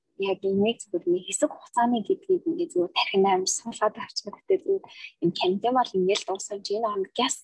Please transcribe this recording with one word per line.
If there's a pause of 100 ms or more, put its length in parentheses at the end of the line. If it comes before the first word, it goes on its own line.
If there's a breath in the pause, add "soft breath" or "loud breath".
(200)
яг
энийг
зүгээр
нэг
хэсэг
хугацааны (100)
гэдгийг
ингээд
зүгээр
тархин
амар
суулгаад
авчихдаг.
Тэгтээ
зүгээр (360 loud breath)
энэ
карантин
бол
ингээд
л
дуусах
юм
чи
энэ
хонд
гяс,